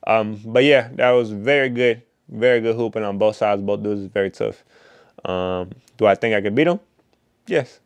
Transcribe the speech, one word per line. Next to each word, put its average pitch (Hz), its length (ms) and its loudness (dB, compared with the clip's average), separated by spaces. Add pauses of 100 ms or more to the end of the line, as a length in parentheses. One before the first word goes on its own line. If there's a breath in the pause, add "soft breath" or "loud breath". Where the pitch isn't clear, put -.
Um, 110 380 0
but 120 180 2
yeah, 135 300 4
that 123 180 2
was 120 200 2
very 131 380 0
good, 120 340 0 (260)
very 120 320 2
good 113 140 0
hooping 113 280 -4
on 101 140 -6
both 107 180 2
sides. 104 260 0
Both 104 220 -4
dudes 104 180 -4
is 98 60 -12
very 98 240 -2
tough. - 320 -6 (640 soft breath)
Um, 92 460 -6 (260)
do 107 80 2
I 98 100 6
think 110 200 -2
I 101 60 0
could 101 140 -2
beat 156 120 4
'em? 180 120 -2 (680)
Yes. 147 380 -4